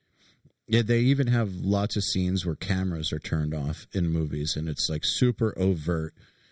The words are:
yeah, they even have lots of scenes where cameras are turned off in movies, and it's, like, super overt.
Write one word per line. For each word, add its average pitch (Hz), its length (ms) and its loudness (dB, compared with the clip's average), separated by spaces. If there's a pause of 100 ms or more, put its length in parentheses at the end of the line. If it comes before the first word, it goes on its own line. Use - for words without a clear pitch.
(680)
yeah, 117 160 4
they 117 160 2
even 131 280 4
have 113 280 0
lots 101 420 0
of 101 60 0
scenes 92 420 0
where 80 100 -2
cameras 92 560 -2
are 78 80 -2
turned 78 360 -2
off 76 360 -4
in 87 160 0
movies, 78 480 -2
and 80 140 -4
it's, - 200 -4
like, 76 140 -4
super - 540 0
overt. 82 560 0 (380)